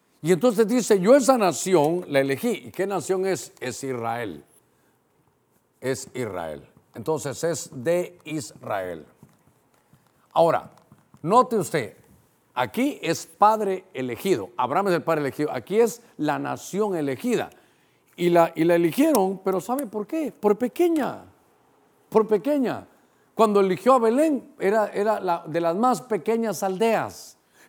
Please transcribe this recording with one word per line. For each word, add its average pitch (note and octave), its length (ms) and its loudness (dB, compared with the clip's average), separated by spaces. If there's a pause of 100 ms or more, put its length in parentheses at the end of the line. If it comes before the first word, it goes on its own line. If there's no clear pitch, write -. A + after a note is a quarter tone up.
(220)
Y D#3 100 0
entonces G#3 360 2
dice, A3 320 2
"Yo G#3 160 8
esa C4 220 4
nación F3+ 680 2
la C#3+ 120 2
elegí". C#3 460 -2
¿Y A2+ 60 -16
qué F#3 140 -4
nación F#3+ 400 -2
es? - 340 -4
Es B2 240 -8
Israel. A#2 600 -6 (1400)
Es B2+ 340 -6
Israel. F2 540 -8 (260)
Entonces C#3 500 -6
es E3 280 -6
de E3+ 540 -4
Israel. G2+ 800 -8 (1300)
Ahora, E3 380 2 (500)
note A#3 340 2
usted, D3+ 400 -4 (580)
aquí A3+ 480 -2
es D#3+ 240 -4
padre G3+ 680 2
elegido. B2+ 640 -2
Abraham D3+ 320 0
es F3+ 60 2
el C#3+ 80 -2
padre D#3+ 180 0
elegido. D3 300 -4
Aquí E3+ 280 -2
es A#3 220 0 (160)
la D3 200 -2
nación D#3 580 -4
elegida. D3 540 -2 (680)
Y F3 120 0
la, E3+ 240 4
y D#3 120 0
la F3 100 4
eligieron, F#3+ 720 2
pero F#3+ 160 -2
¿sabe B3+ 260 -4
por G#3 180 -8
qué? D#4 320 -6
Por G#3 200 2
pequeña. B3 680 -2 (840)
Por G#3+ 180 4
pequeña. G#3+ 580 -2 (480)
Cuando G#3 280 4
eligió F#3+ 320 4
a C4 60 6
Belén, B3+ 600 0
era, G3+ 280 0
era G3+ 340 -2
la, E3+ 260 -2
de D#3+ 140 -4
las E3+ 160 0
más A#3+ 240 2
pequeñas A3 600 -4
aldeas. F#3+ 760 -2 (320)